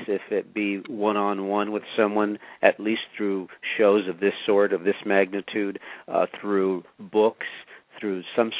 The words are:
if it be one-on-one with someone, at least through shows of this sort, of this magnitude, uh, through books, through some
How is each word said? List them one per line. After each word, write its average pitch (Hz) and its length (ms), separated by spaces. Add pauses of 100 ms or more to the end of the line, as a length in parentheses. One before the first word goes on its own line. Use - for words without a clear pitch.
if 98 220
it 101 240
be 101 340
one-on-one 104 840
with 104 120 (140)
someone, 104 400 (240)
at - 180
least 110 220 (160)
through 98 300 (300)
shows 101 300
of 87 120
this 98 140 (120)
sort, 101 280
of 85 100
this 98 120 (100)
magnitude, 98 760 (280)
uh, 90 200 (120)
through 95 440 (160)
books, 107 480 (520)
through 95 240 (120)
some 113 240